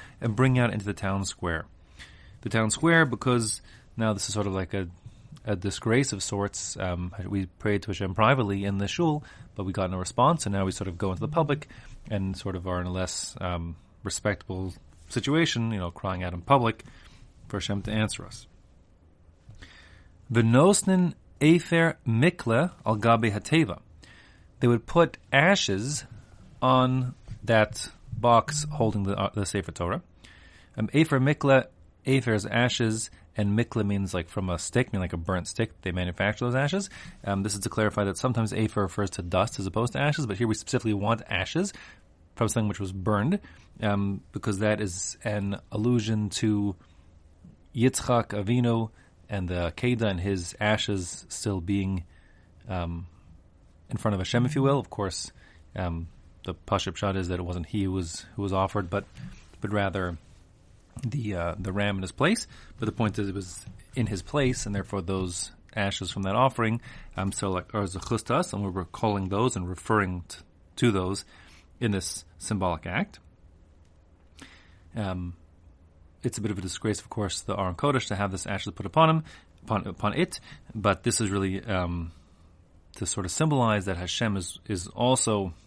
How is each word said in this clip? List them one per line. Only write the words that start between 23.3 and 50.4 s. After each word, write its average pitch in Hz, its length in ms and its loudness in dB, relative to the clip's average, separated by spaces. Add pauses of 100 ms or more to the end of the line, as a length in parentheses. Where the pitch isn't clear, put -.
hateva. 110 460 2 (800)
They 127 80 2
would 120 180 4
put 165 320 4 (160)
ashes 139 720 4 (560)
on 127 540 4 (300)
that 110 440 4 (240)
box 117 600 4
holding 104 320 0
the, 98 120 0
uh, 98 160 0
the 101 140 -2
Sefer - 240 -2
Torah. 90 320 -2 (760)
Um, 113 160 -2
efer 147 280 4
mikle, 135 460 6 (380)
efer 127 300 2
is 104 120 0
ashes, 113 640 0 (260)
and 101 200 2
mikle 113 300 0
means, 98 260 -2
like, 87 160 -4
from 95 200 -4
a 87 100 -2
stick, - 340 -2
meaning, 95 100 -2
like, 87 100 -2
a 85 60 -4
burnt 87 280 -2
stick. - 240 -2 (120)
They 92 100 -2
manufacture 92 540 -2
those 123 100 0
ashes. 147 340 0 (320)
Um, 98 220 0
this 107 100 -2
is 101 60 -6
to 98 80 -4
clarify 107 360 0
that 98 120 -2
sometimes 117 360 0
efer 107 300 0
refers 98 280 -2
to - 120 -8
dust 92 380 0
as 95 60 -2
opposed 110 260 0
to 131 80 -4
ashes, 147 260 0
but 98 120 -4
here 113 100 2
we 107 60 2
specifically 117 400 0
want 104 340 0
ashes 131 440 -2 (640)
from 113 140 2
something 110 180 0
which 104 140 -4
was 95 120 -4
burned, 104 460 2 (440)
um, 101 400 0 (100)
because 101 280 -4
that 107 200 2
is 95 420 -6
an 101 380 -2 (100)
allusion 107 600 0
to 101 440 0 (1000)
Yitzchak 120 540 2
Avinu 113 600 2 (400)
and 92 220 -4
the 87 200 0
Akedah 117 380 0
and 95 100 0
his 92 400 -2